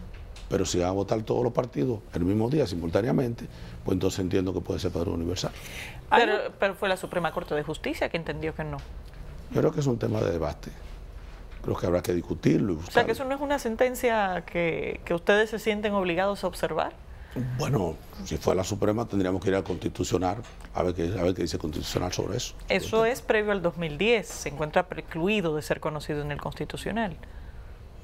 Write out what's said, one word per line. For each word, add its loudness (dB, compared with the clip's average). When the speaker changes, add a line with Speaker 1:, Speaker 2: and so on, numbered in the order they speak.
Speaker 1:
Pero 2
si 0
van 4
a 2
votar 2
todos 2
los 2
partidos 0
el 0
mismo 4
día, 4
simultáneamente, 2
pues 2
entonces 2
entiendo 2
que 0
puede -2
ser 0
padrón 0
universal. -2
Speaker 2:
Pero, 6
Speaker 3:
Hay 0
un -8
Speaker 2:
pero 2
fue 0
la 2
Suprema -2
Corte -4
de 0
Justicia -2
que -4
entendió -4
que -4
no. -6
Speaker 1:
Yo 2
creo 6
que -2
es 2
un 4
tema 2
de 2
debate. -2
Creo 0
que -2
habrá 4
que 0
discutirlo 2
y -2
Speaker 2:
O -4
sea, -8
Speaker 1:
buscarlo. 4
Speaker 2:
que 2
eso -2
no 0
es -4
una 0
sentencia 2
que, -2
que 0
ustedes 6
se -4
sienten 0
obligados 2
a 2
observar. 0
Speaker 1:
Bueno, 2
si -4
fue 4
la 2
Suprema, 0
tendríamos 0
que -2
ir 4
al 2
Constitucional 0
a 2
ver 2
qué, -2
a 0
ver 6
qué -2
dice 0
el -2
Constitucional -2
sobre -2
eso. -6
Speaker 2:
Eso 2
es 0
previo 2
al 2
dos 0
mil -4
diez, 4
se -6
encuentra 2
precluido 0
de -2
ser 0
conocido -4
en -4
el -4
Constitucional. -4